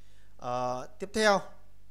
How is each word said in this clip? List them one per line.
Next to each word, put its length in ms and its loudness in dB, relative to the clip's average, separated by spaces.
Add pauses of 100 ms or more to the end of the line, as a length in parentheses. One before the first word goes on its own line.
(380)
Ờ, 500 -2 (120)
tiếp 140 -6
theo. 280 8 (500)